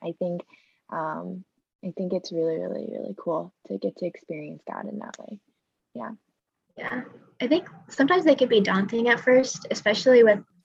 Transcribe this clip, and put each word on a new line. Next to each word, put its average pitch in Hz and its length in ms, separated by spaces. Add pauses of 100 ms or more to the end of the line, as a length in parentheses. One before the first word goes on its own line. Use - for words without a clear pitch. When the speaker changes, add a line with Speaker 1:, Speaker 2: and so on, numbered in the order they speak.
Speaker 1:
I 170 160
think, 175 240 (480)
um, 165 540 (380)
I 185 140
think 185 160
it's 180 200
really, 165 260
really, - 340
really - 240
cool 170 380 (140)
to 196 100
get 190 180
to 180 100
experience 156 640
God - 160
in 208 120
that - 200
way. - 200 (560)
Yeah. 226 160 (680)
Speaker 2:
Yeah. - 260 (380)
I 254 60
think 320 220 (200)
sometimes 330 380
they 285 80
can 254 140
be 226 120
daunting 202 480
at 233 120
first, 254 500
especially 214 540
with 208 160 (240)